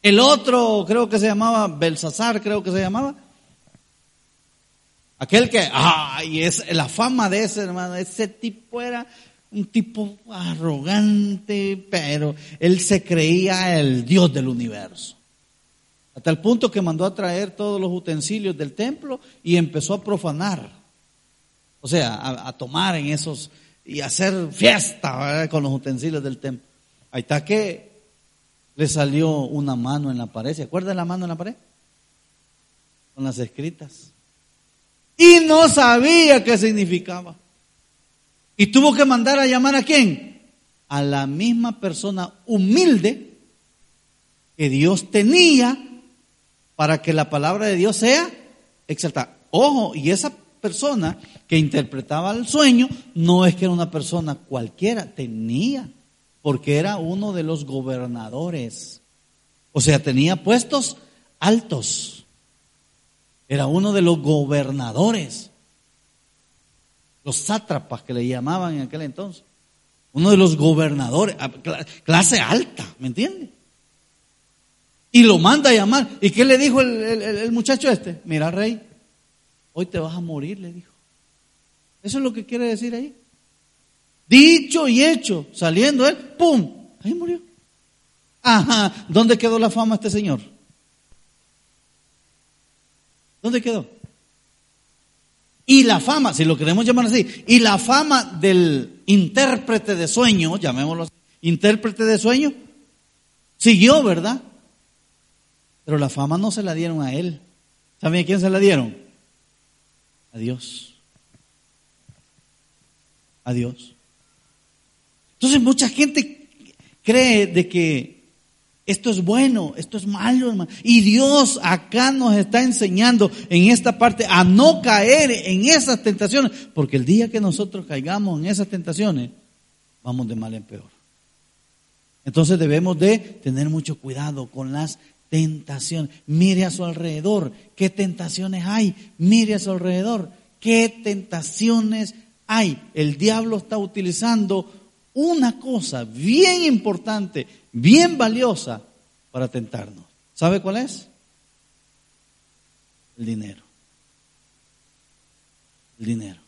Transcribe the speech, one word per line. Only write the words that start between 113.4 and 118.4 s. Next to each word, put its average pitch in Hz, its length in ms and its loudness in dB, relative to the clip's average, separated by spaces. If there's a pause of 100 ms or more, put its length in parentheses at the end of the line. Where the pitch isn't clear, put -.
A 123 80 -8
Dios. 123 420 -6 (1400)
Entonces 269 280 2
mucha 262 280 2
gente - 580 -2 (560)
cree 226 440 4
de 175 200 0
que 160 560 -2 (600)